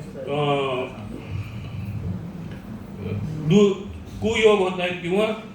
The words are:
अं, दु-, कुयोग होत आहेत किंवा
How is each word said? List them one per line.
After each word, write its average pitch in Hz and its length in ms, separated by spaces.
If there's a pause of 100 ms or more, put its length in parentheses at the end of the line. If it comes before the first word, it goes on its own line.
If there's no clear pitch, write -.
(180)
अं, 139 680 (2500)
दु-, 196 240 (480)
कुयोग 214 380
होत 185 200
आहेत 175 220
किंवा 190 240 (300)